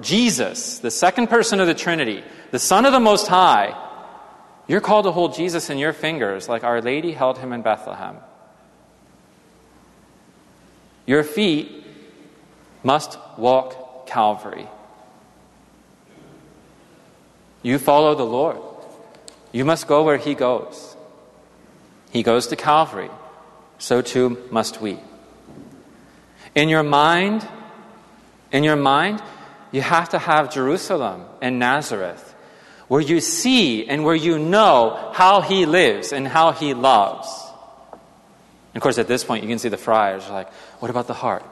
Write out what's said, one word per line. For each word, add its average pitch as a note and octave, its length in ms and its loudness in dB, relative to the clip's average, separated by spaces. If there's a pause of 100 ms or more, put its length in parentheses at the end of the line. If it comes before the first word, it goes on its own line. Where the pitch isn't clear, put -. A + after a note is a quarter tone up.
Jesus, F3 800 -2
the A#2+ 100 -6
second G#3 380 0
person G#3+ 320 2
of F#3 60 2
the E3 80 2
Trinity, C#3+ 480 -4 (280)
the B2+ 80 -4
Son G3+ 280 4
of C#4 60 6
the C4+ 80 4
Most G#3+ 280 4
High. D3 480 4 (920)
You're G3 140 0
called G#3 240 2
to F3+ 60 0
hold D#3+ 220 0
Jesus E3 360 -4
in C#3 80 -6
your D3+ 140 -2
fingers A#2+ 560 -4
like A#2 140 -4
Our A#2+ 200 0
Lady D3+ 300 -4
held C3 260 -2
him B2+ 140 -10
in A#2 100 -8
Bethlehem. G2 560 -6 (3000)
Your D3 180 2
feet D#3+ 600 -2 (1000)
must C#3+ 360 -2 (200)
walk C3 680 -2
Calvary. G#2+ 640 -4 (3000)
You B2 160 0
follow D3+ 360 4
the C3+ 120 0
Lord. C3 320 -2 (920)
You B2 120 -2
must D#3+ 240 0
go D3+ 140 4
where D3 160 2
he D3 160 -4
goes. B2+ 600 -4 (1160)
He A#2+ 120 -2
goes A#2 260 2
to A#2+ 80 -6
Calvary. D3+ 540 0 (680)
So B2 240 0
too B2+ 480 -2
must A2 320 -4
we. G2 160 -8 (1600)
In D3+ 140 4
your D#3+ 140 4
mind, E3+ 680 2 (1040)
in C#3 120 2
your D3+ 120 2
mind, D3 460 0 (500)
you C3+ 80 -4
have E3+ 300 0
to F3 80 -2
have D3+ 340 0
Jerusalem C3+ 720 -2 (160)
and B2+ 180 -2
Nazareth, B2 760 -4 (540)
where C#3 120 2
you D#3 200 0
see D#3+ 680 0
and D3+ 180 -2
where E3 100 2
you D#3+ 240 0
know D#3 760 4
how F#3+ 280 6
he F3+ 240 0
lives D3 460 2
and C#3 140 -6
how D#3+ 260 4
he C#3+ 200 -4
loves. A#2+ 560 2 (1400)
And - 40 -14
of A2+ 60 -6
course, C3+ 160 2
at D3+ 80 0
this B2 180 -2
point, A2 180 -4
you G#2+ 60 -8
can A#2 100 -4
see A#2+ 100 -6
the G2+ 80 -4
friars G2+ 500 0
are G2+ 60 -14
like, F#2+ 200 -10 (280)
"What A#2 100 -6
about A#2 160 -4
the A#2 80 -8
heart? A2 380 -4